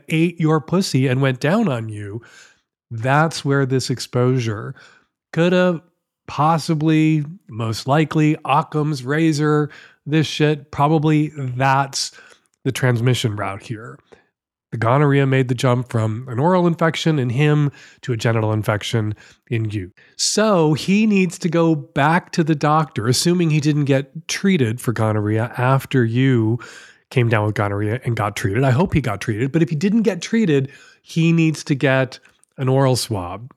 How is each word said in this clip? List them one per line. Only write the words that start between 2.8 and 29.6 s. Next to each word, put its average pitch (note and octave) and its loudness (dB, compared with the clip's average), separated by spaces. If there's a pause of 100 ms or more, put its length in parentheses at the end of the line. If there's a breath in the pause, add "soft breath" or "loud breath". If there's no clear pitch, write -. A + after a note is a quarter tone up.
that's C3 0
where C#3 2
this B2+ -2
exposure B2 -2 (600 loud breath)
could E3+ 2
have F3+ 2 (440)
possibly, D#3 0 (220)
most A2+ -6
likely, D3+ 2
Occam's D3+ -2
razor, D3+ 0 (360 loud breath)
this D3 0
shit, D3 -2
probably D3+ 2
that's C3+ -2 (520 loud breath)
the C3 -2
transmission A#2+ 0
route G2 -8
here. A#2+ -16 (720 soft breath)
The B2 -8
gonorrhea C#3 4
made C3 2
the B2+ -2
jump B2 0
from A2 -4
an B2 -6
oral F3 2
infection E3 0
in B2+ -2
him D3 2 (300 loud breath)
to - -6
a A2+ -2
genital A2 0
infection G#2+ -2 (340 loud breath)
in A2 -4
you. F#2+ -8 (260 soft breath)
So F#3+ 2
he G3 2
needs F#3+ 0
to F3+ -2
go E3 2
back D3+ 0
to F3 0
the D#3 2
doctor, D3 0
assuming E3+ 2
he D3+ 2
didn't D3 0
get C#3 -2
treated C3+ 0
for B2+ -4
gonorrhea A2 -2
after C3 2
you A#2 2 (500 loud breath)
came A#2 0
down G#2+ 2
with G#2+ -2
gonorrhea G#2 -2
and A#2 -2
got G#2 -4
treated. A2 -2
I C3 4
hope D#3 0
he E3 2
got G#2+ -4
treated, A#2+ -4
but E3 2